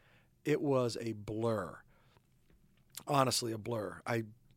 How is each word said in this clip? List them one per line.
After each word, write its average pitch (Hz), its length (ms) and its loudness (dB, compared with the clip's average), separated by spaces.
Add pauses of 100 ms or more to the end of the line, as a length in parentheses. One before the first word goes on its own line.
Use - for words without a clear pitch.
(440)
it 147 180 2
was 127 380 2
a 113 140 -4
blur. 107 640 -2 (1300)
Honestly, 127 440 2
a 110 60 -4
blur. 104 480 -6
I, 117 180 0 (320)